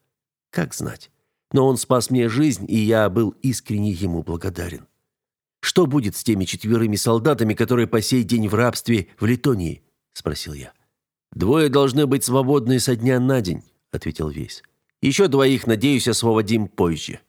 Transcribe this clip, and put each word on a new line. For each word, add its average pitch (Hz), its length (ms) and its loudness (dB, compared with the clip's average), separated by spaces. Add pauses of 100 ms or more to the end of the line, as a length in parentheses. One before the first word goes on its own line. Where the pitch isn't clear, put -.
(500)
Как - 240 -6
знать. - 360 -12 (420)
Но 131 140 4
он 131 100 4
спас 123 340 0
мне 123 180 2
жизнь, 113 400 0
и 104 80 0
я 107 320 2
был 101 220 0 (120)
искренне 107 500 -4
ему 85 300 -4
благодарен. 85 640 -8 (720)
«Что - 260 2
будет 127 300 0
с - 80 -10
теми 98 200 2
четверыми 107 520 0
солдатами, 113 580 2
которые 120 320 0
по 117 140 0
сей 123 240 0
день 110 240 0
в 95 60 -2
рабстве 113 540 0 (100)
в 101 80 -2
Литонии?» 113 560 -2 (300)
спросил - 400 -8
я. 67 200 -16 (600)
«Двое 147 360 2
должны 139 380 2
быть 131 180 0
свободны 131 540 2
со 123 180 0
дня 123 240 2
на 127 200 2
день», 90 220 -6 (300)
ответил 78 360 -6
Вейс. 76 340 -12 (400)
«Ещё 156 260 2
двоих, 135 380 2
надеюсь, 120 420 2
освободим 110 600 0
позже. - 600 -2